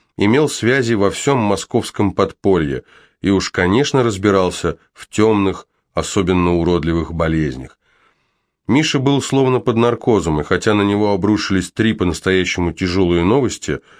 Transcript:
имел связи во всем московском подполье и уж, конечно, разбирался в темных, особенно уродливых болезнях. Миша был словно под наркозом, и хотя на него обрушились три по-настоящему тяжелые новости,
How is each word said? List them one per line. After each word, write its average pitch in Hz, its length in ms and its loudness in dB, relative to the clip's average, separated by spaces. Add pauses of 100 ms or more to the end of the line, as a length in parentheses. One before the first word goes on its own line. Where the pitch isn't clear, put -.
(160)
имел 131 320 2
связи 117 460 0
во 101 160 0
всем 139 280 -2
московском 104 760 -2
подполье 87 720 -2 (380)
и 95 80 0
уж, 95 200 0
конечно, 123 520 0
разбирался 95 760 0 (140)
в - 160 -20
темных, 101 580 0 (280)
особенно 87 600 0
уродливых 82 600 0
болезнях. 78 640 -4 (880)
Миша 147 300 0
был 135 240 0
словно 131 380 0
под 113 160 -2
наркозом, 110 640 0
и 76 40 -4
хотя 92 300 0
на 101 80 2
него 101 300 0
обрушились 98 600 0
три 110 220 0
по-настоящему 90 760 0
тяжелые 87 520 0
новости, 107 560 -2 (200)